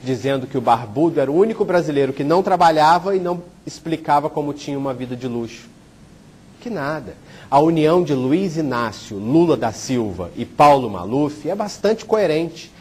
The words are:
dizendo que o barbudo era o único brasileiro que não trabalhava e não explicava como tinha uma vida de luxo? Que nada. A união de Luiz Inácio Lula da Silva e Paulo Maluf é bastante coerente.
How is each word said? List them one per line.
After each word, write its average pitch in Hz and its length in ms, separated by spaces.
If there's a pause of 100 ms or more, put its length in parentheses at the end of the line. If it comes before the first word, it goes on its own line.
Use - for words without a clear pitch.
dizendo 127 440
que 131 120
o - 20
barbudo 120 600
era 135 120
o - 20
único 214 300
brasileiro 147 480
que 147 100
não 165 200
trabalhava 175 720
e 190 40
não 175 220 (240)
explicava 151 640
como 147 240
tinha 143 260
uma 135 140
vida 123 240
de 123 100
luxo? 117 440 (880)
Que - 80
nada. 147 460 (360)
A 139 100
união 160 420
de 147 100
Luiz 151 460
Inácio 120 580
Lula 143 400
da 113 160
Silva 101 640
e 117 80
Paulo 139 460
Maluf 123 580
é 175 60
bastante 208 500
coerente. 165 680 (100)